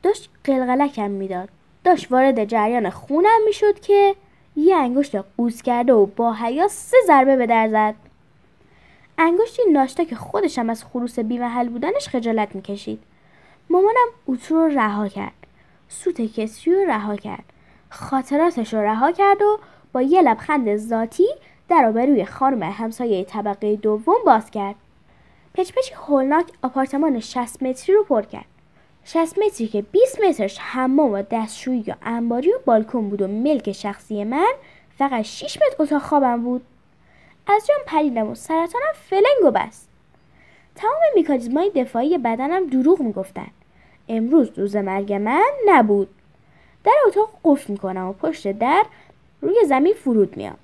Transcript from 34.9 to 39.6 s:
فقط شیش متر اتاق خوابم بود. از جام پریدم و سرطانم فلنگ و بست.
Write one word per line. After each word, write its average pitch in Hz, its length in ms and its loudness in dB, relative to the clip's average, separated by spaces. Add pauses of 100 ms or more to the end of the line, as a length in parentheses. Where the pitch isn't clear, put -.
فقط 269 240 -2
شیش - 340 -12
متر 523 260 0
اتاق 285 200 0
خوابم 254 400 0
بود. 247 200 -4 (840)
از 415 200 2
جام 587 200 2
پریدم 240 440 -2
و 226 40 -12
سرطانم 339 600 -4
فلنگ 427 500 2
و 269 60 6
بست. - 380 -4 (840)